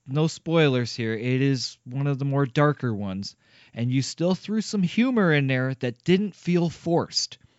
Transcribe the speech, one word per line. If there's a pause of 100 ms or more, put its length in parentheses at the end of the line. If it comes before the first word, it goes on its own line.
no
spoilers
here,
it
is
one
of
the
more
darker
ones, (400)
and
you
still
threw
some
humor
in
there
that
didn't
feel
forced. (200)